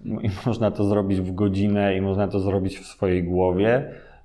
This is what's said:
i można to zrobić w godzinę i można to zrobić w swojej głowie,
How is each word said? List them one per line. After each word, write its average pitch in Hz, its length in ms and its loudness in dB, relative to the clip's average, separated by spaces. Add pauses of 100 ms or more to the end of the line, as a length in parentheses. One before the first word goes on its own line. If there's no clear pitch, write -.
i 107 240 -4 (160)
można 110 260 0
to 104 120 -2
zrobić 98 380 2
w 92 140 -4
godzinę 101 600 2
i 95 60 -2
można 98 260 0
to 101 120 -2
zrobić 95 400 -2
w - 60 -18
swojej 90 380 0
głowie, 92 680 2 (340)